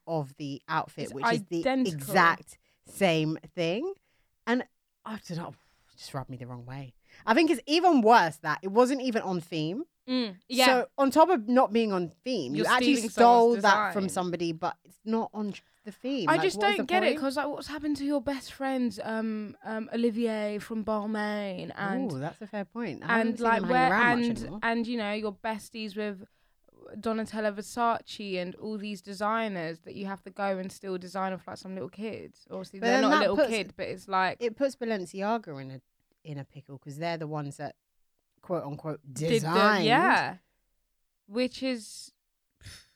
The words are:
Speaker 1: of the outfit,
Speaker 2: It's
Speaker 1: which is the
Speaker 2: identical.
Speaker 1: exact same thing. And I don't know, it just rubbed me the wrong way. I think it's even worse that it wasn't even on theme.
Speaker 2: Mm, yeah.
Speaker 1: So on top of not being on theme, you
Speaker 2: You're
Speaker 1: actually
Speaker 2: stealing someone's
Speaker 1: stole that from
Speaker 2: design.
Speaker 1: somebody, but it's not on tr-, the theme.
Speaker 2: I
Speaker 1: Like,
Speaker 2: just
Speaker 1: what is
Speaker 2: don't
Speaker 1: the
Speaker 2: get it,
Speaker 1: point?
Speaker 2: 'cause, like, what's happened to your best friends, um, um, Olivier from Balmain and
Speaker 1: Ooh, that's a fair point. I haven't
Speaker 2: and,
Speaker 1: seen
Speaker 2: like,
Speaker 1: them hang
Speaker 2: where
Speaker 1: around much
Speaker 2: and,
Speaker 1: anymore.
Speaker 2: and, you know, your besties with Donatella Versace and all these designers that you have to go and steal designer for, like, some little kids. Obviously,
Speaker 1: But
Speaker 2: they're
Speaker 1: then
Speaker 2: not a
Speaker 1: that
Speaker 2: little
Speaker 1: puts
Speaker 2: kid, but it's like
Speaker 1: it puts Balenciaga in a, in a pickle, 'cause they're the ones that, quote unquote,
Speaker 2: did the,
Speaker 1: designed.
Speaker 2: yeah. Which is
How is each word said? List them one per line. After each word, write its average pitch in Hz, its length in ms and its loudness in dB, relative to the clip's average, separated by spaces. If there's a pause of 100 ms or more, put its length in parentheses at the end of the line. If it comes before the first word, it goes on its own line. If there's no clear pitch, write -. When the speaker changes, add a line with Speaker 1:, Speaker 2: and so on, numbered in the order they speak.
Speaker 1:
of 147 320 -4
the 139 300 -8
outfit, 160 360 -4
Speaker 2:
It's - 100 -10
Speaker 1:
which 135 160 -4
is 226 140 0
the 170 160 -4
Speaker 2:
identical. 254 340 0
Speaker 1:
exact 170 640 2 (280)
same 160 520 0 (160)
thing. 196 380 -2 (540)
And 247 180 0 (400)
I 214 140 -10 (100)
don't 165 100 -6
know, 175 100 -8 (440)
it - 60 -20
just - 160 -16
rubbed 135 160 -8
me 127 60 -10
the 120 100 -14
wrong 120 200 -14
way. 131 280 -14 (320)
I 226 80 6
think 320 160 6
it's 269 160 2
even 330 340 8
worse 208 380 8
that 151 240 -2
it 190 100 -6
wasn't 247 300 4
even 226 200 0
on 180 180 -2
theme. 170 440 -4 (240)
Speaker 2:
Mm, 240 280 -2 (120)
yeah. 254 180 4
Speaker 1:
So 254 200 4 (120)
on 277 140 4
top 320 160 8
of 233 200 2
not 247 240 4
being 220 200 2
on 180 160 0
theme, 156 480 -6
you - 80 0
Speaker 2:
You're 190 80 2
Speaker 1:
actually 254 240 6
Speaker 2:
stealing 226 140 -2
someone's - 20 -10
Speaker 1:
stole 240 480 8
that 202 320 4
from 196 120 -2
Speaker 2:
design. 180 100 -4
Speaker 1:
somebody, 175 380 -2
but 165 320 -6
it's - 200 -20
not 226 280 -2
on 208 200 -6
tr-, - 100 -16 (220)
the 202 80 -14
theme. 247 360 -2
Speaker 2:
I 311 60 6
Speaker 1:
Like, 339 80 2
Speaker 2:
just 370 160 0
Speaker 1:
what 403 120 4
is 403 60 0
Speaker 2:
don't 294 120 -2
Speaker 1:
the - 40 -6
Speaker 2:
get 359 120 4
it, - 60 2
Speaker 1:
point? 302 100 -2
Speaker 2:
'cause, 269 160 -2
like, 277 100 -2
what's 285 220 -8
happened 294 300 -4
to 277 60 -6
your 285 160 0
best 269 320 -6
friends, 254 520 -4
um, 220 600 -6
um, 220 300 -8
Olivier 220 640 0
from 220 260 -8
Balmain 208 920 -4
and 202 360 -4
Speaker 1:
Ooh, 131 60 -4
that's 147 240 -8
a 208 60 -12
fair 202 160 -8
point. 220 400 -8
I 226 140 2
haven't 226 100 2
Speaker 2:
and, 226 100 -2
Speaker 1:
seen 233 60 -2
Speaker 2:
like, 226 160 4
Speaker 1:
them - 40 -2
hang 233 80 0
Speaker 2:
where 254 200 4
Speaker 1:
around 240 280 4
much 240 80 2
Speaker 2:
and, 226 100 -2
Speaker 1:
anymore. 220 260 -10
Speaker 2:
and, 233 240 0
you 247 80 -4
know, 208 160 -2
your 214 220 -4
besties 220 640 -10
with 208 280 -6 (720)
Donatella 214 580 -4
Versace 214 880 -4
and 175 140 -8
all 214 220 -8
these 202 240 -8
designers 202 800 -4
that - 140 -18
you 196 120 -8
have 196 180 -10
to 196 60 -18
go 196 280 -4
and 185 140 -8
steal 185 260 -8
designer 185 400 -6
for, - 140 -16
like, 214 60 -12
some 190 160 -12
little 185 140 -8
kids. 185 640 -12
Obviously, 190 300 -12
Speaker 1:
But 226 60 -2
Speaker 2:
they're 254 140 4
Speaker 1:
then - 20 4
Speaker 2:
not - 60 4
a - 60 4
Speaker 1:
that 311 60 6
Speaker 2:
little 196 160 2
Speaker 1:
puts 269 140 2
Speaker 2:
kid, 214 260 -4
but 190 100 -6
it's - 220 -10
like 185 320 0
Speaker 1:
it 233 160 -4
puts 277 180 -2
Balenciaga 202 880 -4
in 135 80 -12
a, 135 100 -16 (440)
in 147 140 -10
a 135 60 -10
pickle, 139 340 -18
'cause 143 200 -14
they're 170 200 -4
the 160 100 -8
ones 147 280 -8
that, 147 180 -10 (640)
quote 170 240 -4
unquote, 147 360 -8 (120)
Speaker 2:
did 151 160 -4
the, 151 60 4
Speaker 1:
designed. 185 520 4
Speaker 2:
yeah. 220 500 4 (880)
Which 247 360 -4
is 247 500 -8 (840)